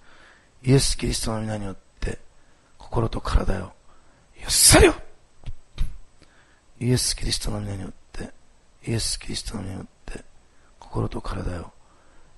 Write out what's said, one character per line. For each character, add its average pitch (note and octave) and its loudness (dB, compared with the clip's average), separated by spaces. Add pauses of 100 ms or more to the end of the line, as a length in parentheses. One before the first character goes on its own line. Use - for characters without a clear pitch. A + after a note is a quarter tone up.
(640)
イ B2+ 4
エ C#3 8
ス・ - 2
キ - -2
リ B2+ 0
ス - -4
ト A2+ -2
の A2 -2
皆 A2 -4
に G#2+ -8
よ G2 -6
っ F2+ -10 (260)
て、 - -4 (580)
心 - -2
と A2 -6
体 - 4
を、 - -
よ F#2+ -10 (760)
っ - -2
さ - 8
り G4+ 10
よ！ D#4 4 (1900)
イ A#2 2
エ B2+ 4
ス・ - -2
キ - -6
リ A2+ 0
ス - -2
ト A2+ -4
の G#2+ -4
皆 G2+ -6
に F#2+ -8
よ - -8
っ - -12 (200)
て、 - -10 (520)
イ A#2 -2
エ A2 -2
ス・ - -4
キ - -10
リ - -6
ス - -6
ト - -8
の G#2 -6
皆 F#2+ -8
に F#2+ -10
よ - -12
っ - -16 (180)
て、 - -12 (520)
心 A2 -4
と A2+ -8
体 F#2+ -6
を、 - -6
よ F2 -10 (680)